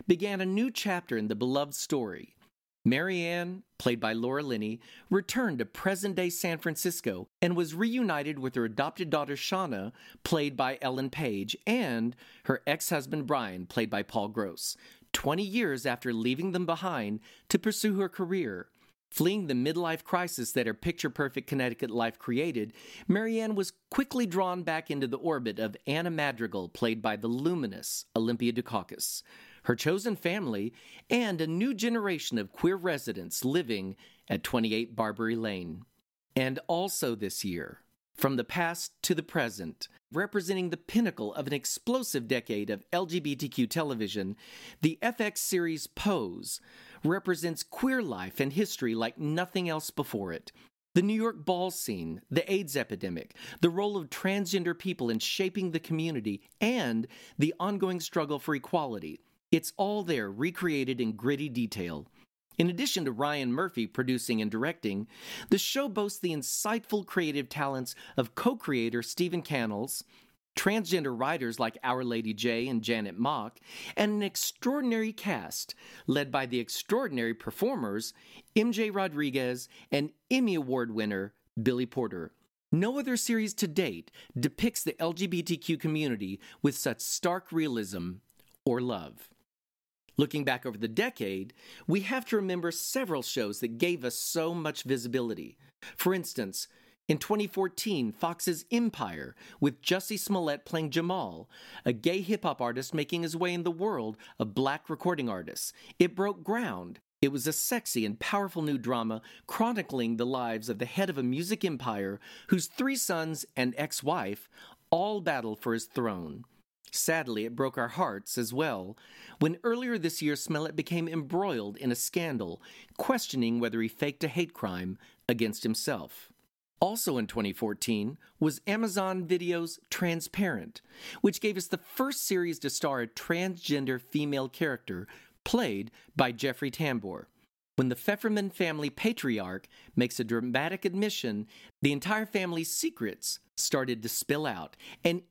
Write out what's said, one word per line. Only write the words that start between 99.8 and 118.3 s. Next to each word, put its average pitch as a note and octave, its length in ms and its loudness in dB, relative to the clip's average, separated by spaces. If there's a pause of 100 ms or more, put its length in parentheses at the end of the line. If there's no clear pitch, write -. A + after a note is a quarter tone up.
Jussie F#3+ 360 0
Smollett E3+ 480 0
playing D#3+ 260 0
Jamal, D3+ 580 0 (340)
a B2 100 4
gay E3 280 2
hip-hop F3+ 400 0
artist B2 320 -2
making E3 300 0
his E3 120 -2
way F3 180 0
in F3 100 -2
the F3 80 2
world E3 460 -2 (220)
of G#2+ 160 -2
black C#3 340 0
recording D3+ 400 0
artists. - 440 -6 (260)
It F3 160 6
broke F#3+ 280 0
ground. D3 560 -4 (220)
It C#3 100 6
was C3+ 160 -2
a D#3 60 0
sexy - 520 0
and G#2 140 -2
powerful G3 420 0
new D3 160 0
drama A2+ 440 0 (260)
chronicling C#3 680 0
the A#2+ 80 2
lives A#2+ 440 -2
of G#2+ 80 -2
the A#2+ 80 -2
head F#3 240 0
of D3+ 80 -4
a C3+ 60 0
music E3+ 420 0
empire A2 540 -2 (280)
whose F3+ 200 4
three C4+ 300 -2
sons D#3+ 480 -2 (100)
and B2+ 220 2
ex-wife C#3 720 -2 (420)
all G3+ 300 2
battle B2+ 340 0
for A#2 180 0
his A2+ 120 0
throne. G2+ 580 -2 (480)
Sadly, B2+ 540 0
it A#2 100 -6
broke C3 220 0
our A#2+ 100 0
hearts A#2+ 500 -2